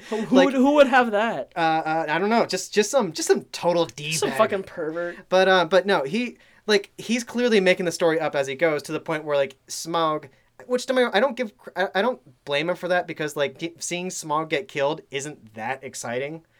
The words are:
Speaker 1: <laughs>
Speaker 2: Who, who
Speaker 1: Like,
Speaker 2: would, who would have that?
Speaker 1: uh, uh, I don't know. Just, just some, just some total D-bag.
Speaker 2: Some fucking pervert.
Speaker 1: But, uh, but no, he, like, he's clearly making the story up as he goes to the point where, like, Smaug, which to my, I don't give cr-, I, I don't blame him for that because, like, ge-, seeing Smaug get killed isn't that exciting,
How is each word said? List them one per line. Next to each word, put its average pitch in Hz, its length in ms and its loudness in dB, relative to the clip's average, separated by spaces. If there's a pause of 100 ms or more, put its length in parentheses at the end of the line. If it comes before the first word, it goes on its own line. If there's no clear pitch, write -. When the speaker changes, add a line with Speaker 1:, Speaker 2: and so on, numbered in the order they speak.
Speaker 1:
<laughs> - 80 -16
Speaker 2:
Who, 214 120 -4
who 208 140 0
Speaker 1:
Like, 277 100 8
Speaker 2:
would, 269 80 2
who 269 220 4
would 285 120 8
have 247 240 2
that? 202 440 -2
Speaker 1:
uh, 175 40 -4
uh, 160 480 0
I 156 120 0
don't 202 100 0
know. 220 160 2
Just, - 280 -6
just 214 180 2
some, 226 200 0
just - 160 -6
some 392 180 4
total 175 400 0
D-bag. 151 340 -8
Speaker 2:
Some 311 120 -2
fucking 214 320 0
pervert. 175 540 -8 (120)
Speaker 1:
But, 185 180 6
uh, 185 180 6
but 180 200 4
no, 180 180 2
he, 226 340 -4 (300)
like, 208 300 2
he's 240 260 -4
clearly 233 360 2
making 180 260 4
the 165 60 -2
story 160 280 2
up 147 160 -2
as 139 120 0
he 139 80 -6
goes 147 280 0
to - 80 -12
the 156 80 -4
point 156 260 -6
where, 147 100 -2
like, 139 220 0 (100)
Smaug, 160 640 -4 (380)
which 247 180 -2
to 262 80 -2
my, 247 180 2
I 190 80 2
don't 247 160 2
give 240 220 -8
cr-, - 180 -20
I, 185 200 0
I 190 60 0
don't 247 200 -2 (240)
blame 143 240 -2
him 180 80 -2
for 180 120 -8
that 175 180 0
because, 156 280 -8
like, 139 220 -2
ge-, 170 220 -8
seeing 175 300 -6
Smaug 156 400 -4
get 147 180 -4
killed 147 340 -2 (100)
isn't 135 440 -10
that 120 280 -8
exciting, 135 640 -8 (140)